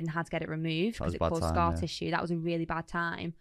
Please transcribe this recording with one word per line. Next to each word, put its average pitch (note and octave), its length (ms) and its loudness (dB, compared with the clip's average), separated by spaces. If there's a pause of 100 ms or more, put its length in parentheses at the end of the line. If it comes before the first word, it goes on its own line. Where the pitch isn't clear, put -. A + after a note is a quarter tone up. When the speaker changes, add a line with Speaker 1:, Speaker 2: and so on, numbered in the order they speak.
Speaker 1:
and E3 60 -2
had E3 160 -2
to - 40 -16
get D#3+ 120 -2
it - 60 -4
removed D#3+ 520 0
Speaker 2:
That - 60 0
was E2+ 60 2
Speaker 1:
'cause - 20 -4
it - 20 -4
Speaker 2:
a - 40 -4
bad E2 100 4
Speaker 1:
caused E3 120 0
Speaker 2:
time, D#2+ 120 4
Speaker 1:
scar E3+ 180 4
Speaker 2:
yeah. E2+ 80 0
Speaker 1:
tissue. E3 300 -2
That E3+ 120 2
was E3+ 80 -2
a E3+ 60 0
really E3 300 0
bad E3 200 -4
time. E3+ 540 -4